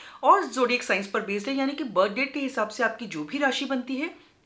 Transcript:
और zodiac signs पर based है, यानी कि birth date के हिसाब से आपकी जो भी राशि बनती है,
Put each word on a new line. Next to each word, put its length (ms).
और 220
zodiac 380
signs 240
पर 180
based 240
है, 60
यानी 180
कि 100
birth 300
date 200
के 60
हिसाब 300
से 140
आपकी 240
जो 160
भी 140
राशि 280
बनती 300
है, 200